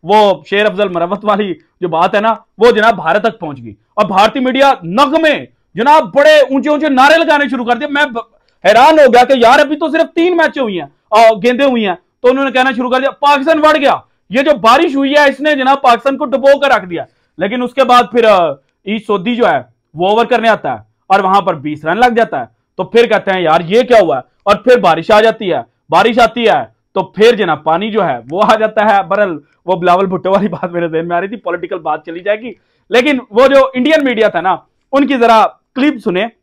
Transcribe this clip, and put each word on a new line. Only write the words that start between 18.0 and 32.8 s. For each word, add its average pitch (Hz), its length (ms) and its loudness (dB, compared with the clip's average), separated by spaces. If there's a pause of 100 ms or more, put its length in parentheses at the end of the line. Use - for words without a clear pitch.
फिर, 233 200 0
अ, 180 280 2 (340)
ईश 214 200 -8
सोधी 202 280 -4
जो 233 100 0
है, 147 280 -2 (220)
वो 180 160 -2
over 226 140 2
करने 226 240 0
आता 190 240 -2
है 107 120 -14 (240)
और 196 120 2
वहां 190 200 2
पर 175 140 -4
बीस 147 300 -10
रन 170 120 -2
लग 240 180 2
जाता 220 240 -2
है, 120 100 -12 (280)
तो 190 60 -6
फिर 226 240 0
कहते 196 240 -2
हैं, 185 100 -2
"यार, 160 200 -2
ये 196 220 0
क्या 226 160 4
हुआ?" 151 240 0 (240)
और 202 80 2
फिर 247 240 2
बारिश 165 320 0
आ 214 100 4
जाती 220 260 -2
है, 143 180 -4 (260)
बारिश 220 280 0
आती 226 260 0
है, 151 300 0 (200)
तो - 200 -6
फिर 226 200 4
जनाब, 160 300 -4
पानी 185 260 -2
जो 208 100 -2
है, 139 180 -4
वो 139 200 -10
आ 220 160 2
जाता 220 300 -2
है। 196 220 0
बहरहाल, 190 340 -4 (260)
वो 185 80 0
बिलावल 180 300 0
भुट्टो 185 260 -4
वाली 202 160 0
बात 175 240 -8
मेरे 170 180 -6
जहन 165 160 -4
में 175 100 -6
आ 175 40 0
रही 196 100 -6
थी, 233 60 -10
पॉलिटिकल 175 420 -8
बात 151 280 -8
चली 170 140 -14
जाएगी, 214 400 -8 (320)